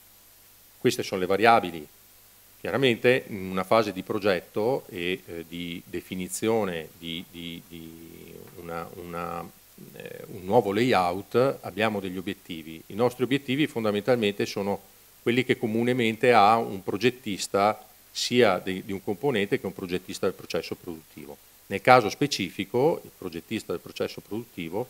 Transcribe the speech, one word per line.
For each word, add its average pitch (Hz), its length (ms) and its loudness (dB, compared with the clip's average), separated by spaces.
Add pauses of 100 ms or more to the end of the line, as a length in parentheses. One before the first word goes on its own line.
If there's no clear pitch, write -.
(800)
Queste 120 240 2
sono 95 200 -4
le 90 40 2
variabili. 95 600 4 (760)
Chiaramente 123 680 2
in 95 220 -8
una 92 140 -2
fase 104 280 4
di 92 100 -6
progetto 104 840 -2
e, 90 360 -4
eh, 82 240 -12
di 87 360 -8
definizione 92 1040 -4 (100)
di, 85 320 -10
di, 85 360 -12
di 82 680 -18 (260)
una, 85 340 -8
una, 85 560 -10 (440)
eh, - 340 -14
un 90 160 -14
nuovo 101 280 4
layout 107 880 2
abbiamo 104 380 -2
degli 95 180 -6
obiettivi. 82 680 -10
I 95 80 -14
nostri 123 300 0
obiettivi 135 420 0
fondamentalmente 110 800 0
sono 101 360 -4 (420)
quelli 120 220 2
che 123 140 0
comunemente 117 760 2
ha 110 240 8
un 113 240 -4
progettista 104 1000 0 (280)
sia 113 480 4
di, 92 260 -4
di 98 80 -8
un 95 100 -6
componente 110 560 -2
che - 80 -8
un 90 60 -4
progettista 90 540 -6
del 92 80 0
processo - 400 -8
produttivo. 78 640 -14 (300)
Nel 98 140 -4
caso 127 300 8
specifico, 120 920 -2
il - 120 -20
progettista 92 560 -8
del 85 80 -6
processo - 400 -8
produttivo 101 680 -8